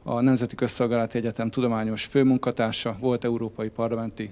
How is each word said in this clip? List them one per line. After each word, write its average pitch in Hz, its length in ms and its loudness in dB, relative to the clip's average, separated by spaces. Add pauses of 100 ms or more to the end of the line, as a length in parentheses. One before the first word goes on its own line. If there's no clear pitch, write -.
a 120 180 -2
Nemzeti 123 340 2
Közszolgálati 120 640 0
Egyetem 113 320 -2
tudományos 110 540 0
főmunkatársa, 123 960 2
volt 123 240 0
európai 113 440 -4
parlamenti 113 640 -4